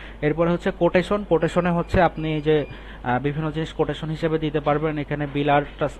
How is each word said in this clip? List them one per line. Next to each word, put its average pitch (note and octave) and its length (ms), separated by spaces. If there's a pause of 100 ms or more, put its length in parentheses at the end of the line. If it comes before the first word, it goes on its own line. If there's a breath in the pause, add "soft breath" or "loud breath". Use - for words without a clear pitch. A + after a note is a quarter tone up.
(220 loud breath)
এরপরে D#3 300
হচ্ছে F3 200
কোটেশন। F3+ 520
কোটেশনে F#3+ 460
হচ্ছে E3+ 320
আপনি D#3 320
এই D3+ 80
যে, D3+ 240 (380 loud breath)
আহ, B2 160
বিভিন্ন D3 320
জিনিস D#3 220
কোটেশন D3+ 360
হিসেবে D#3 300
দিতে D#3 200
পারবেন। D3+ 380
এখানে D3 360
বিলারটা C#3+ 540 (120)